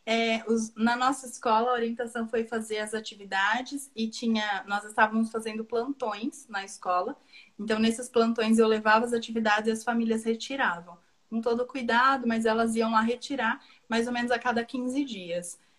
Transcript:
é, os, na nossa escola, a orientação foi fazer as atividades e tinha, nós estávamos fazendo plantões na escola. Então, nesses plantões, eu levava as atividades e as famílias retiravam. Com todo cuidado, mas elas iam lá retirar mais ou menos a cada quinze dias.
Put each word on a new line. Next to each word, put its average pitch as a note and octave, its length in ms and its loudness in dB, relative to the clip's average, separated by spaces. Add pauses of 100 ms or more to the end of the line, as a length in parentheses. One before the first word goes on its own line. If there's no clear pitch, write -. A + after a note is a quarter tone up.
é, A3+ 440 0
os, A3+ 260 0
na A#3 220 2
nossa B3+ 300 0
escola, A#3 440 0
a B3 40 2
orientação A#3 540 -4
foi A3+ 160 -2
fazer A3 340 -4
as G#3+ 160 -6
atividades G#3+ 1000 -4
e A3 140 -2
tinha, G#3+ 580 -2
nós G#3 180 -4
estávamos A3 460 2
fazendo A3 340 -6
plantões A#3 840 -6
na G3 160 -8
escola. F#3+ 520 -4 (420)
Então, G#3+ 200 0
nesses A3+ 300 0
plantões, A3+ 500 4
eu A3+ 80 8
levava A3 380 4
as A#3+ 80 -2
atividades A3 560 0
e - 20 2
as A3 140 -4
famílias A3+ 400 0
retiravam. A3+ 720 -2 (300)
Com A3+ 120 -4
todo A#3 240 0
cuidado, B3 600 2
mas A3+ 180 2
elas A3+ 300 2
iam A3+ 160 2
lá A3 100 4
retirar A#3+ 600 0 (280)
mais A#3 200 2
ou B3 40 -4
menos A#3+ 200 0
a A#3 60 2
cada A#3 260 0
quinze B3+ 400 -4
dias. F3 560 -8 (180)